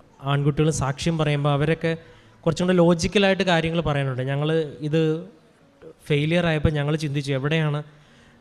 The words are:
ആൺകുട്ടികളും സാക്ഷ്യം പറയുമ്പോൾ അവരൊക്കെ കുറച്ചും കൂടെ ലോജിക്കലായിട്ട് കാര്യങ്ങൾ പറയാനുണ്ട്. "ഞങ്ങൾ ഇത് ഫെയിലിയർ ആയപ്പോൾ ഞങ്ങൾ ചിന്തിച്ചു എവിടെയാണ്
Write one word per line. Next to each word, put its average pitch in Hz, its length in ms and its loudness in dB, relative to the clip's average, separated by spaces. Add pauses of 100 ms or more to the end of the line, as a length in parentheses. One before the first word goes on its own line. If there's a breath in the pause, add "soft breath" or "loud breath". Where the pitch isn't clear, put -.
(220)
ആൺകുട്ടികളും 143 500 2
സാക്ഷ്യം 143 460 -2
പറയുമ്പോൾ 147 320 0
അവരൊക്കെ 160 460 0 (500 loud breath)
കുറച്ചും 175 200 0
കൂടെ 185 100 4
ലോജിക്കലായിട്ട് 185 680 4
കാര്യങ്ങൾ 165 380 0
പറയാനുണ്ട്. 139 420 -2
"ഞങ്ങൾ 143 300 -2 (280)
ഇത് 156 460 0 (800)
ഫെയിലിയർ 160 400 0
ആയപ്പോൾ 156 240 0
ഞങ്ങൾ 147 260 0
ചിന്തിച്ചു 143 360 -4
എവിടെയാണ് 147 500 -2 (580 loud breath)